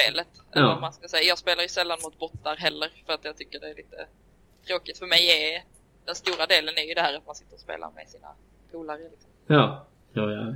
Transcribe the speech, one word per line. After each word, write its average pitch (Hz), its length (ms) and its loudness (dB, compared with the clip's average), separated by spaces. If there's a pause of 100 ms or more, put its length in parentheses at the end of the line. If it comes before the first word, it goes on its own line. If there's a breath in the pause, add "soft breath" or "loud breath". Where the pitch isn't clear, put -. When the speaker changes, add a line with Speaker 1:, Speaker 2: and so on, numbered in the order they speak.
(520)
Speaker 1:
eller 143 140 6
Speaker 2:
Ja. - 80 6
Speaker 1:
vad - 80 -6
man 160 120 -6
ska - 140 -20
säga. 160 160 0
Jag 175 140 4
spelar 175 260 0
ju 175 60 -4
sällan 170 340 -2
mot 160 160 -12
bottar 160 360 -6
heller, 156 340 -2 (160)
för 165 80 -4
att 151 120 -6
jag 151 120 -12
tycker 147 220 -16
det 151 100 -16
är 151 60 -16
lite - 320 -16 (600)
tråkigt. - 300 -6
För 180 100 -14
mig 165 480 4
är, 180 80 -12 (420)
den 170 100 -8
stora 170 300 -2
delen 165 320 2
är 156 100 0
ju 165 60 -6
det 170 80 0
här 147 160 0
att - 80 -18
man 151 100 -16
sitter - 180 -20
och 87 60 -20
spelar 80 360 -12
med 78 140 -20
sina - 180 -20 (440)
polare, 156 280 -12
liksom. - 300 -20 (180)
Speaker 2:
Ja, 139 380 4 (280)
ja, 107 180 -2
ja, 113 240 -8